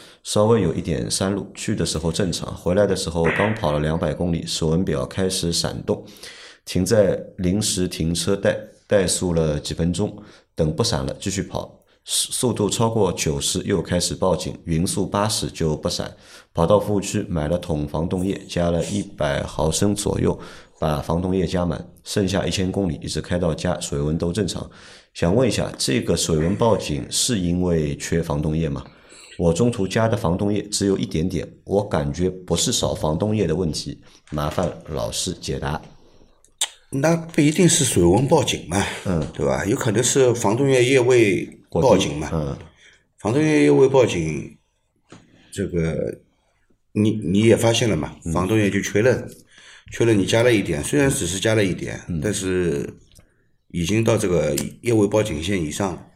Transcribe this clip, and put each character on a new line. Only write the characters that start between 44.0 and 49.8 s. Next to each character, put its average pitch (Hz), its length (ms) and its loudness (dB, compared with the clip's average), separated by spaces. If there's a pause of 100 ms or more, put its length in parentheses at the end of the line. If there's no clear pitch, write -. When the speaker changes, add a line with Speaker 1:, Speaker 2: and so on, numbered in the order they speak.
Speaker 2:
警， 80 500 -4 (960)
这 98 140 -4
个， 80 540 -2 (720)
你， 107 180 4
你 98 300 0
也 110 160 6
发 113 160 2
现 113 160 2
了 92 80 0
嘛， 71 180 -6 (100)
Speaker 1:
嗯。 85 80 -4
Speaker 2:
防 90 140 0
冻 107 100 2
液 101 140 2
就 95 100 -2
缺 101 220 0
了， 120 240 2 (640)